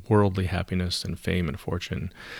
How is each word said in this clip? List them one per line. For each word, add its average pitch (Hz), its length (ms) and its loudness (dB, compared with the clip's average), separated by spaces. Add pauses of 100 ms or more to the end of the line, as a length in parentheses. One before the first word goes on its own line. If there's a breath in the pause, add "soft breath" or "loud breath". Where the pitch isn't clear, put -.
worldly 98 380 4
happiness 90 580 -2
and 82 140 -4
fame 90 300 0
and 69 120 -6
fortune, - 520 -4 (280 loud breath)